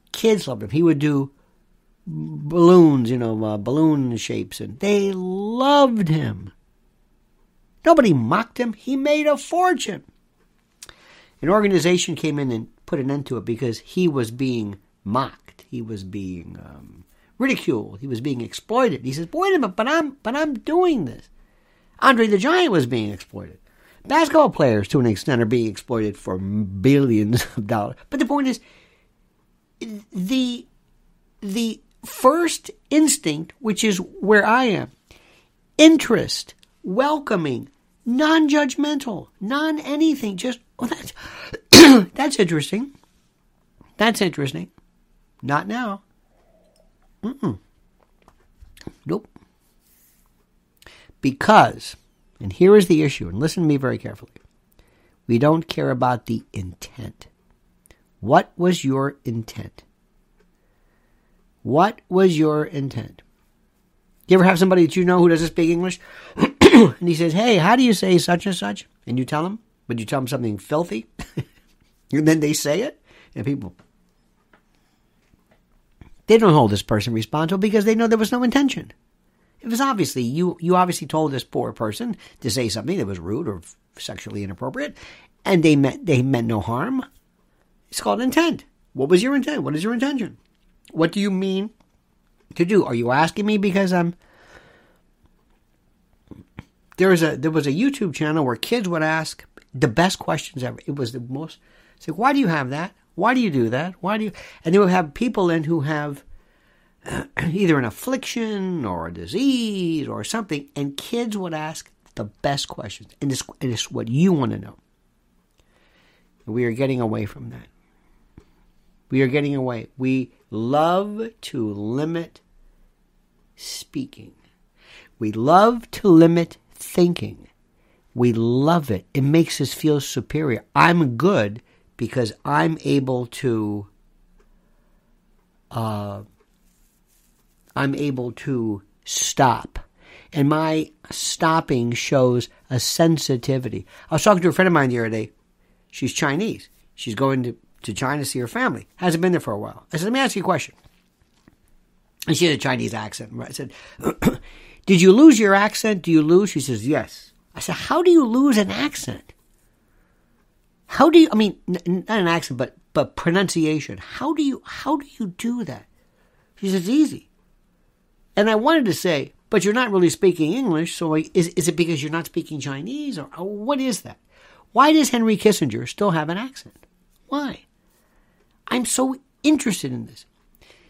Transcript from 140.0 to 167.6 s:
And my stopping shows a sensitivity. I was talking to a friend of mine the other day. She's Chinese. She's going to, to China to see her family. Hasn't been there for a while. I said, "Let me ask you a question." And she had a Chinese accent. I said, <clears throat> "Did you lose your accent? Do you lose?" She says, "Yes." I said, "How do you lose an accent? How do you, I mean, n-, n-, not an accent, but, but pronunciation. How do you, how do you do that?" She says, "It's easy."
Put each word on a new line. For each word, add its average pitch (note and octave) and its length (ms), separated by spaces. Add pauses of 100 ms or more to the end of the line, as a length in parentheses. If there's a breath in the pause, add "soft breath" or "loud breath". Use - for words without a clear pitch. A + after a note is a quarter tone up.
And C#3+ 160
my D#3 440 (180)
stopping D#3 840
shows B2+ 560 (200 soft breath)
a B2 100
sensitivity. C3 1080 (220 loud breath)
I E3 60
was D3 80
talking F#3+ 200
to F3 60
a D#3 40
friend F#3 140
of F3 60
mine C#3 160
the B2 100
other A2+ 100
day. A2 220 (600)
She's - 220
Chinese. D#3 560 (240)
She's A2+ 220
going C3+ 280
to, A#2 140 (260)
to A2 100
China C#3 280
to C3+ 40
see C3+ 140
her A#2+ 80
family. F3+ 400 (100)
Hasn't E3 240
been F3+ 100
there E3 100
for A#2 120
a G2+ 60
while. G#2+ 320
I E3 60
said, D#3+ 80
"Let A3 80
me C4+ 60
ask C4+ 160
you G3 60
a D3+ 40
question." E3+ 300 (1500)
And D#3+ 100
she F3 80
had D#3 100
a A2+ 40
Chinese A#2 340
accent. G#2+ 480
I - 100
said, C3 200 (260 loud breath)
<clears throat> - 420 (460 loud breath)
"Did F#3 160
you F#3 100
lose C4 280
your G3+ 160
accent? G#3 480
Do E3 80
you D#3+ 100
lose?" F3+ 280
She D#3 100
says, A#2+ 280
"Yes." C3 440 (240)
I - 60
said, - 120
"How D#4+ 300
do F4+ 80
you E4 120
lose B3+ 340
an G3 120
accent? - 640 (1500)
How - 240
do E4 100
you, D#4+ 120
I - 40
mean, G#3+ 220 (100)
n-, F3+ 180
n-, F3 220
not A3 120
an F3+ 80
accent, E3 300
but, B2+ 200 (160)
but C#3+ 220
pronunciation. D#3+ 800
How - 360
do D4+ 100
you, C4+ 200
how - 340
do C#4 100 (100)
you A3 100
do A#3 360
that?" C3+ 240 (680)
She G3 140
says, F#3+ 120
"It's F3 80
easy." B3+ 400 (1080)